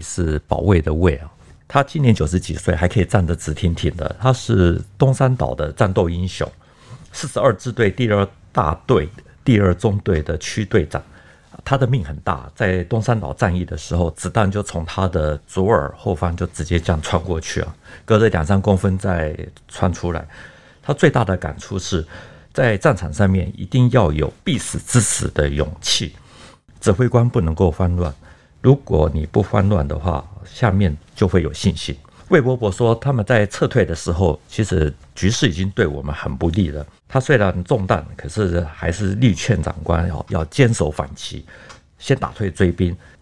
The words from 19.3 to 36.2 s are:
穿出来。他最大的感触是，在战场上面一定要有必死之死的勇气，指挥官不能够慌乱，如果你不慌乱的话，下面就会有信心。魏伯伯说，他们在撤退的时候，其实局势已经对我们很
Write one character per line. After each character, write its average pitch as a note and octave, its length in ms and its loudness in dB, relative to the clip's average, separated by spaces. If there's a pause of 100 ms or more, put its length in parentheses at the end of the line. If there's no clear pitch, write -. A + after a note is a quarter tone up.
穿 - 260 -2
出 E2+ 200 -4
来。 D#2 140 -6 (540)
他 - 140 -4
最 D3 160 4
大 A#2+ 140 0
的 F#2+ 120 0
感 D#2 220 -8
触 - 180 -10
是， E2+ 300 -4 (480)
在 A#2 240 2
战 B2+ 180 2
场 E2 160 -8
上 G2 160 2
面 F#2+ 280 0
一 - 100 -10
定 B2 240 4
要 G#2+ 220 4
有 D2+ 200 0 (120)
必 D3+ 120 0
死 - 220 -6
之 - 220 2
死 - 340 -2
的 D2 140 2
勇 D2+ 220 -2 (120)
气， - 320 -4 (640)
指 A#2 100 2
挥 G#2 160 4
官 A#2+ 220 4
不 A#2+ 140 0
能 D#2+ 120 0
够 F2+ 160 4
慌 F2 260 0
乱， E2+ 180 -2 (480)
如 B2+ 120 6
果 D#2 380 0
你 D2+ 140 -2
不 A2 160 2
慌 G2 260 2
乱 E2+ 180 2
的 D2+ 120 -4
话， D#2 260 -4 (200)
下 - 260 0
面 F2+ 260 2 (180)
就 G2+ 140 2
会 F2 140 4
有 - 100 -4
信 - 240 0
心。 - 180 -8 (340)
魏 - 140 6
伯 B2+ 120 2
伯 A2+ 160 0
说， A2+ 240 2
他 C3+ 160 -2
们 A#2 140 0
在 G#2+ 220 2
撤 - 200 -2
退 G#2 200 2
的 E2 80 -6
时 - 180 -4
候， E2 260 2 (100)
其 - 140 -2
实 D#2+ 300 2 (220)
局 F#2 160 0
势 B2 180 0
已 F2+ 40 0
经 F#2+ 180 -2
对 G2+ 160 0
我 C#2+ 160 -4
们 C#2+ 120 -6
很 - 200 -6